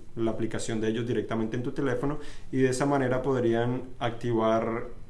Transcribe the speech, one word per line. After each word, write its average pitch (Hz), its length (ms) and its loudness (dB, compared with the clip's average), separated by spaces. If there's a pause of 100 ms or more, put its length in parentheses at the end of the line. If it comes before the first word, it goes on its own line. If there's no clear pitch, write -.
(160)
la 113 160 2
aplicación 110 500 -2
de 110 80 2
ellos 117 180 -2
directamente 113 480 0
en 120 80 -2
tu 135 80 -2
teléfono, 139 480 0 (320)
y 135 60 0
de 131 120 6
esa 139 160 2
manera 131 360 2
podrían 120 640 2 (160)
activar 113 880 0 (220)